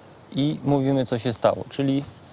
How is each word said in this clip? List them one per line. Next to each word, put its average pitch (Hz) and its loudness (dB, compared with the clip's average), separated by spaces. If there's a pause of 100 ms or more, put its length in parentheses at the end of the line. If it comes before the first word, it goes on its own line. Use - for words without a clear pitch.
(320)
i 143 -2
mówimy, 135 2
co 123 -2
się 120 0
stało. 104 0
Czyli 139 0 (280)